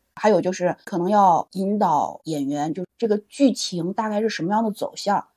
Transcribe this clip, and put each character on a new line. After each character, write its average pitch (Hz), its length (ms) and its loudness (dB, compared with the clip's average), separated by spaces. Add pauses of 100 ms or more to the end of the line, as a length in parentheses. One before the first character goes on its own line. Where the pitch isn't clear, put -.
(160)
还 214 140 0
有 190 100 6
就 180 140 -2
是 175 320 -2
可 196 120 -6
能 175 120 0
要 196 420 4
引 196 260 -2
导 151 460 0
演 147 240 -4
员， 147 260 -4
就 180 120 -8 (120)
这 226 120 -2
个 208 80 2
剧 254 340 2
情 175 400 -4
大 220 160 -4
概 208 140 -2
是 220 80 0
什 185 140 -6
么 190 100 -2
样 226 100 2
的 220 80 -2
走 - 240 -8
向。 - 300 -2 (120)